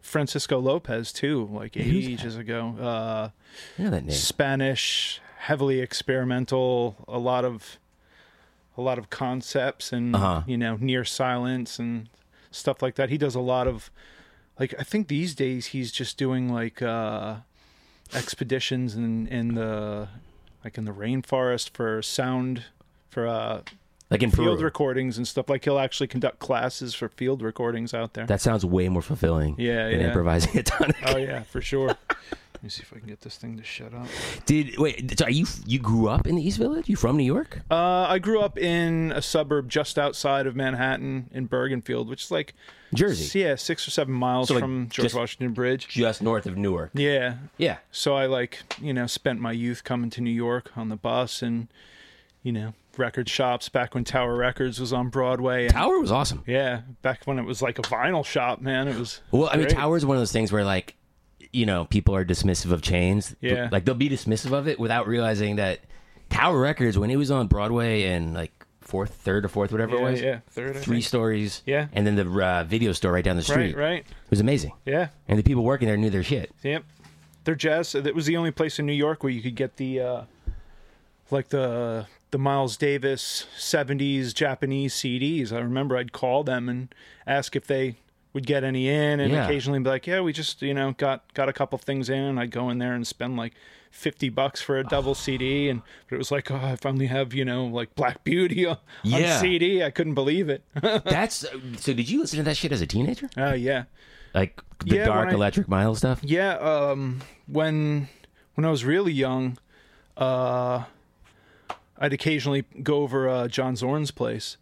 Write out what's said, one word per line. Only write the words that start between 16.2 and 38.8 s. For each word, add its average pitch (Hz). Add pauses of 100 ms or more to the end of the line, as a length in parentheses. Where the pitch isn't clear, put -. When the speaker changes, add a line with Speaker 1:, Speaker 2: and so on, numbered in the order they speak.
Speaker 1:
like, 117
uh, 110 (760)
expeditions 127
in, 113
in 117
the, 107 (560)
like, -
in 113
the 104
rainforest 123
for 110
sound, 127 (460)
for, 117
uh, 113 (480)
Speaker 2:
Like 104
in 113
Speaker 1:
field 113
Speaker 2:
Peru. 160
Speaker 1:
recordings 131
and 120
stuff. -
Like, 135
he'll 139
actually 135
conduct 127
classes 123
for 113
field 127
recordings 117
out 113
there. 113
Speaker 2:
That 101
sounds 110
way 90
more 90
fulfilling 78
Speaker 1:
Yeah, 117
Speaker 2:
than 110
Speaker 1:
yeah. 85
Speaker 2:
improvising 85
at -
Tonic. 151 (100)
Speaker 1:
Oh, 131
yeah, 131
for 123
sure. 135 (140)
Speaker 2:
<laughs> - (480)
Speaker 1:
Let -
me 107
see -
if -
I 120
can 113
get 107
this -
thing 117
to 110
shut 113
up. 120 (380)
Speaker 2:
Did, 143
wait, 127
so -
are 117
you, 151 (200)
you 123
grew 113
up -
in 160
the 175
East 196
Village? 294
You 208
from 123
New 147
York? 175 (100)
Speaker 1:
Uh, 180
I 185
grew 214
up 202
in 165